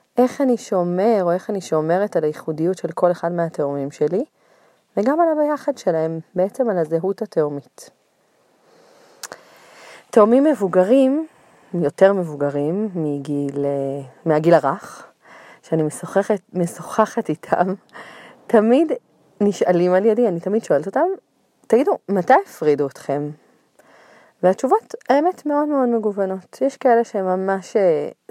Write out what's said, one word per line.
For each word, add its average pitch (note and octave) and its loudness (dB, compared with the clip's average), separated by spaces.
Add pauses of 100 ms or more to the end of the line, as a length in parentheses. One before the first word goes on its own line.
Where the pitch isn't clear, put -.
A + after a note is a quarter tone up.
(180)
איך B3+ 0
אני B3+ 2
שומר, F#3+ 0
או F3 2
איך F#3 -2
אני G3+ -4
שומרת E3+ 0
על D#3+ 0
הייחודיות D#3+ -4
של E3 -8
כל F3+ 2
אחד F3 -4
מהתאומים D3 -4
שלי, F3 -2 (720)
וגם C4+ 0
על E4 4
הביחד D4 -2
שלהם, D#3+ -2 (160)
בעצם G3+ -2
על F#3+ -2
הזהות E3 -2
התאומית. D3 -6 (2250)
תאומים A#3 6
מבוגרים, C4 2 (460)
יותר F3 2
מבוגרים D3+ -4
מגיל, C#3+ -4
אה, C#3 -4 (180)
מהגיל D#3+ 4
הרך, D3 0 (540)
שאני D#3+ -2
משוחחת, G3 -2 (140)
משוחחת F#3 -4
איתם, F3+ -2 (720)
תמיד A#3+ 4 (500)
נשאלים F3+ 2
על F#3+ 2
ידי, A3+ 2
אני E3+ -2
תמיד G#3+ -2
שואלת D3+ 0
אותם, C4 0 (600)
"תגידו, C#4 2 (120)
מתי G3 2 (120)
הפרידו D3 0
אתכם?" C#3+ -6 (1120)
והתשובות, C4 0 (140)
האמת, D4 2
מאוד D4 0
מאוד C4+ 0
מגוונות. G3+ -4
יש C4+ -2
כאלה A#3 4
שהם G3 -4
ממש, F#3+ -2
אה, E3 2 (220)